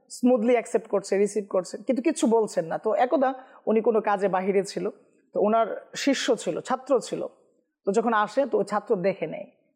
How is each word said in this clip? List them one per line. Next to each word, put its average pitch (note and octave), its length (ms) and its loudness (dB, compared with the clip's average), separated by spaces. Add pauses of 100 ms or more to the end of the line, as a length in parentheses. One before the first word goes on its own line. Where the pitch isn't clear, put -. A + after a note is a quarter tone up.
স্মুথলি B3 440 2
অ্যাকসেপ্ট A3+ 340 0
করছে, F#3+ 300 0
রিসিভ G3+ 320 0
করছে, F#3 280 -2
কিন্তু B3+ 240 -2
কিছু D4+ 260 0
বলছেন G#3+ 380 2
না। F3 120 -6
তো G#3+ 160 -2
একদা C4 400 2 (340)
উনি A3 140 2
কোনো A3 200 2
কাজে G3+ 260 0
বাহিরে F#3+ 360 2
ছিল, F#3 260 -6 (440)
তো F3+ 80 0
ওনার G#3+ 540 0
শিষ্য C4+ 400 0
ছিল, F3+ 260 -4
ছাত্র B3+ 380 0
ছিল, - 280 -8 (580)
তো G3 60 0
যখন A3+ 220 2
আসে, G#3+ 320 2
তো A#3 120 -2
ওই G3+ 60 2
ছাত্র G#3 320 -2
দেখে F3 320 -2
নেয়, - 180 -10 (300)